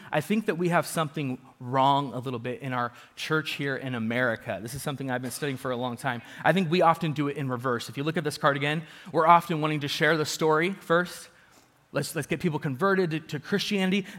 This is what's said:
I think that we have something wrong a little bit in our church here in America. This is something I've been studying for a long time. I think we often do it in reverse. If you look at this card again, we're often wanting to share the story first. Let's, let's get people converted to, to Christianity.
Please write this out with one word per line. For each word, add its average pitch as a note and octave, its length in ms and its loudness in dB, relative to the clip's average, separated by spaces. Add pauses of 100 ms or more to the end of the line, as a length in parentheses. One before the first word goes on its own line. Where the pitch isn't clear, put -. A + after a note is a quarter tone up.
(120)
I D3+ 100 0
think G#3+ 240 -2
that E3+ 140 -2
we F3 100 0
have E3+ 160 2
something D3 540 -4 (200)
wrong C3+ 540 2
a B2+ 60 -6
little B2 200 -6
bit B2 220 -6
in C3+ 100 -8
our B2 220 -4 (220)
church D#3 380 -2
here C#3 220 -4
in B2+ 200 -6
America. A2+ 680 0
This A#2+ 140 -10
is C3+ 80 -10
something C3+ 260 -6
I've B2 140 -2
been B2 80 -8
studying C#3 260 -6
for C3 140 -6
a B2 40 -2
long A#2+ 220 -4
time. A#2+ 240 -4 (220)
I D#3+ 100 6
think F3+ 160 2
we F3 140 4
often D#3+ 300 4
do C#3+ 160 0
it C#3 60 -4
in C#3 140 -4
reverse. B2 400 -2
If A#2 80 -10
you C#3 60 -4
look D#3 120 -2
at F3 80 0
this C#3+ 140 -4
card C#3+ 200 4
again, D3 260 0 (280)
we're D#3+ 140 2
often E3+ 360 6
wanting D#3 180 0
to D3+ 80 -4
share D#3+ 300 4
the D3+ 80 2
story D#3 440 2 (120)
first. F3 480 0 (600)
Let's, C#3+ 240 -4
let's D3+ 120 -2
get D#3+ 120 -2
people D3+ 200 0
converted F3+ 520 2
to, D#3 100 -2
to D3+ 180 -8
Christianity. F#3+ 680 0 (140)